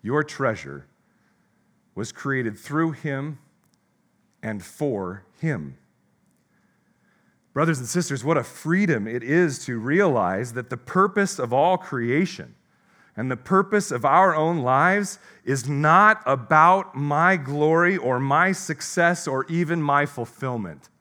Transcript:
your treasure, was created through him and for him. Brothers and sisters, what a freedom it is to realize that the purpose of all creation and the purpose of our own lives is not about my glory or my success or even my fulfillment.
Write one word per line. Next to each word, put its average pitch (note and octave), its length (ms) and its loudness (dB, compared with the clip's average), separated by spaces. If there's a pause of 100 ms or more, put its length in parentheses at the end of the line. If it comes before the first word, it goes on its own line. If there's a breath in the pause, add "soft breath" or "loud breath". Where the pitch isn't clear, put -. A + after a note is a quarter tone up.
your C#3+ 220 -2
treasure, G#2 640 -6 (1040)
was G#2+ 180 -8
created B2+ 460 -4
through D#3 360 -4
him C#3 440 -8 (1040)
and G#2+ 240 -8
for G2+ 580 -6 (160)
him. F2 380 -6 (1800)
Brothers D#3 240 2
and B2+ 100 -8
sisters, C#3 380 -4
what D#3+ 100 2
a B2 80 0
freedom D#3 640 0
it A#2+ 160 -6
is D3+ 420 2
to B2 120 -4
realize A#2+ 760 0
that A#2+ 180 -8
the B2+ 60 -6
purpose G3 600 0
of B2 160 -4
all E3+ 240 4
creation B2 760 -4 (600 soft breath)
and B2 140 -6
the B2 80 -4
purpose G3 540 0
of A#2+ 120 -4
our E3 320 6
own D#3+ 280 0
lives F3 560 2 (260 soft breath)
is C3 240 -2
not D#3+ 560 4
about D#3 680 4
my D3 420 2
glory D#3 580 2
or B2 240 -2
my D3+ 320 2
success E3+ 760 -2
or C3 180 -2
even E3 340 -2
my C#3+ 260 0
fulfillment. A#2 840 -10 (120)